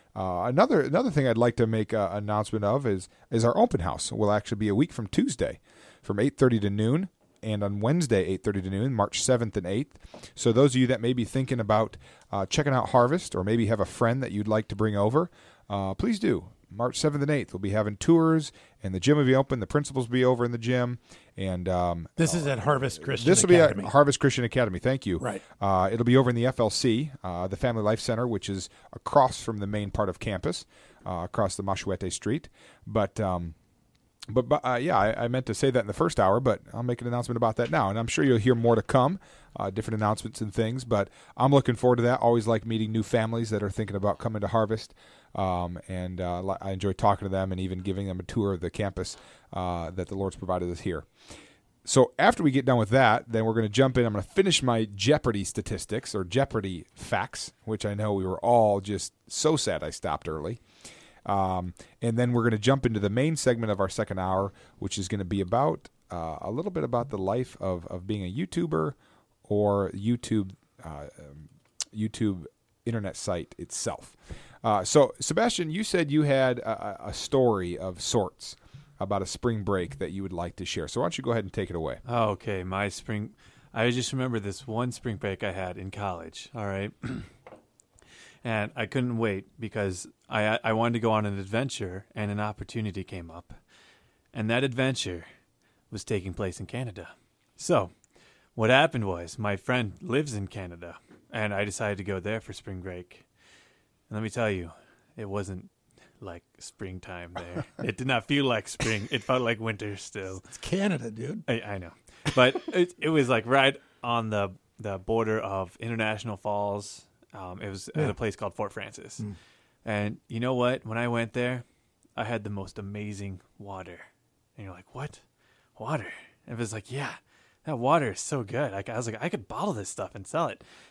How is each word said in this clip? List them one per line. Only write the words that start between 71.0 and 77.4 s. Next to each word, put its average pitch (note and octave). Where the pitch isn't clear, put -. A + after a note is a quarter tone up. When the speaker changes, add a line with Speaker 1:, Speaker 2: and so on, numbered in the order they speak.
Speaker 1:
um, D2+
YouTube G#2+
internet A2
site -
itself. -
Uh, G#2
so, B2+
Sebastian, F#3
you F3+
said E3+
you D3+
had C3
a, G#2
a, G#2
a -
story G#2